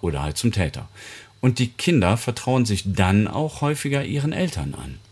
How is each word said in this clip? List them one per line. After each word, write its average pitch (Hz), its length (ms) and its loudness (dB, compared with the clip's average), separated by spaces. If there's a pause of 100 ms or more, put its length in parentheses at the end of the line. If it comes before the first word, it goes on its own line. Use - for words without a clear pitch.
oder 71 220 -2
halt 76 160 -4
zum 117 140 0
Täter. 85 360 -2 (540)
Und 127 160 2
die 123 100 2
Kinder 117 480 4
vertrauen 127 480 0
sich 104 220 0
dann 98 420 4
auch 147 320 -4
häufiger 143 460 -2
ihren 143 260 -2
Eltern 143 420 -4
an. 67 240 -12 (140)